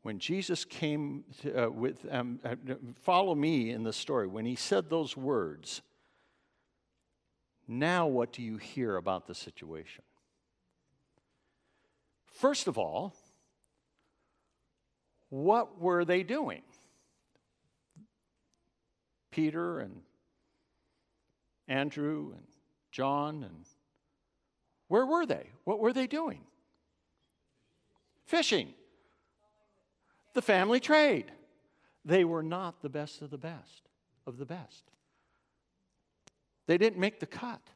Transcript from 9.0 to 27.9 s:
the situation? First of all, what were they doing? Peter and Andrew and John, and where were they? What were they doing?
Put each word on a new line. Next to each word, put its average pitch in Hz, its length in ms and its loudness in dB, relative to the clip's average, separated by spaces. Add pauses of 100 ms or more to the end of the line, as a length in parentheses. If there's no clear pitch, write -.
the 90 80 -12
situation? - 720 -14 (2250)
First - 400 2
of 127 100 -2
all, 104 380 -2 (2250)
what 190 500 2
were 175 260 2
they 180 160 2
doing? 185 420 -4 (2750)
Peter 160 480 -2
and 101 240 -12 (1600)
Andrew 147 680 -2
and 87 140 -20 (440)
John, 143 520 -2
and - 220 -16 (1200)
where 226 180 4
were 320 200 2
they? 131 240 -4 (140)
What 208 160 -2
were 220 140 4
they 254 140 0
doing? 294 380 -4 (1800)